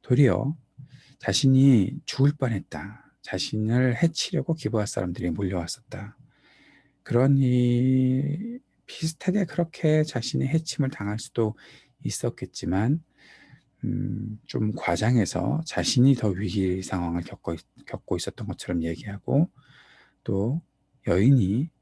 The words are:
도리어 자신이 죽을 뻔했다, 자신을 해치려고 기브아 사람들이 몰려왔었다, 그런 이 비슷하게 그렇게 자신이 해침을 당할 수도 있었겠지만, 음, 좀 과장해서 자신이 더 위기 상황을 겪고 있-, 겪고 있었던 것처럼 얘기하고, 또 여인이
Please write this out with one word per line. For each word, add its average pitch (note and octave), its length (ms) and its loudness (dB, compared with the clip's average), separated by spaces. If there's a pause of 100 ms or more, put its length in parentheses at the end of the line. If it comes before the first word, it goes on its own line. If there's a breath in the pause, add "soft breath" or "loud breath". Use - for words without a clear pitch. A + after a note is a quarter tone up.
도리어 B2+ 520 2 (640 loud breath)
자신이 C3 840 4
죽을 C#3+ 340 2
뻔했다, G#2+ 840 -6
자신을 A2+ 800 0
해치려고 D#3+ 500 -2
기브아 G#2+ 320 -2
사람들이 G2 460 -4
몰려왔었다, F#2+ 880 -6 (840 soft breath)
그런 C3+ 360 4
이 C3 1200 2 (260)
비슷하게 F3+ 600 -4
그렇게 D#3 560 0
자신이 C3+ 440 -2
해침을 D3 440 -2
당할 G#2 280 -4
수도 G#2+ 380 -2 (460 loud breath)
있었겠지만, - 1000 -2 (840 loud breath)
음, G#2 600 -4
좀 G#2+ 280 -2
과장해서 A2+ 920 0
자신이 - 520 4
더 A2 120 0
위기 F#2+ 540 -2
상황을 F2 400 -4
겪고 - 320 -8
있-, - 320 -16
겪고 - 300 -6
있었던 - 300 -8
것처럼 - 360 -4
얘기하고, G2+ 680 -2 (720 soft breath)
또 A2+ 380 -2 (460)
여인이 A2+ 640 4 (120)